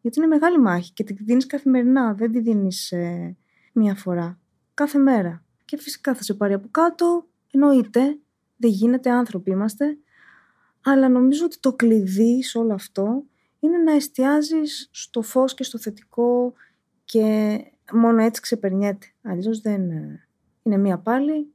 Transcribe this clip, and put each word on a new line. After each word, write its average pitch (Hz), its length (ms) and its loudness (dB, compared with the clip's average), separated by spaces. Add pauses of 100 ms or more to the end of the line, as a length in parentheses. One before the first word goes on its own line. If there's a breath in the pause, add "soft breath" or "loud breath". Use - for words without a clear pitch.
Γιατί 233 180 -4
είναι 320 100 2
μεγάλη 320 300 4
μάχη 180 340 2
και 214 120 -6
τη 202 80 -10
δίνεις 226 340 0
καθημερινά, 254 680 0
δεν 220 180 -2
τη 240 80 -2
δίνεις, 202 520 -2
ε, 175 440 -6 (360)
μία 208 220 2
φορά. 175 440 -6 (360)
Κάθε 294 240 -2
μέρα. 208 460 0 (200)
Και - 120 -10
φυσικά - 380 -8
θα - 80 -10
σε 202 120 -6
πάρει 202 180 -2
από 196 180 -6
κάτω, 339 560 0 (240)
εννοείται, 277 680 2 (380)
δεν 233 140 2
γίνεται, 240 400 0
άνθρωποι 233 400 -2
είμαστε. 214 480 -2 (840 soft breath)
Αλλά 269 260 4
νομίζω 262 360 4
ότι 339 160 -4
το 254 120 0
κλειδί 226 680 2
σε 233 160 -6
όλο 226 160 -2
αυτό 208 480 -4 (380)
είναι 330 180 0
να 320 140 2
εστιάζεις 294 1000 -2
στο - 300 -8
φως 262 320 0
και - 80 -10
στο 240 160 -10
θετικό 240 760 -2 (520 soft breath)
και 214 540 0 (340)
μόνο 226 300 4
έτσι 226 180 0
ξεπερνιέται. 202 680 -4 (160)
Αλλιώς 214 380 -6
δεν, 196 300 -4
ε, 151 380 -12 (340)
είναι 208 140 0
μία 196 220 0
πάλι 294 560 -2